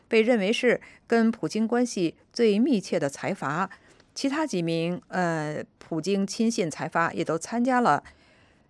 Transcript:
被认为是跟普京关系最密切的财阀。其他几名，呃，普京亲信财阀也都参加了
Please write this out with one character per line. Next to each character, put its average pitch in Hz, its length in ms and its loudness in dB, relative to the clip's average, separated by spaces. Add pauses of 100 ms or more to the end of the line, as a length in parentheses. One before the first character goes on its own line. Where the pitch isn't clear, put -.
被 220 160 4
认 233 160 4
为 196 140 0
是 233 280 2 (280)
跟 226 240 4
普 - 160 -4
京 220 180 -2
关 240 180 2
系 185 300 -2 (180)
最 220 240 4
密 240 240 4
切 180 200 -2
的 139 100 0
财 147 240 -6
阀。 156 340 -4 (460)
其 - 140 -2
他 302 180 -2
几 180 160 -2
名， 165 460 -2
呃， 160 520 -2 (180)
普 - 220 -6
京 196 240 0
亲 226 240 0
信 196 220 -2
财 147 180 -6
阀 165 240 0
也 180 120 -2
都 156 120 -2
参 233 280 -4
加 254 160 2
了 160 240 2 (640)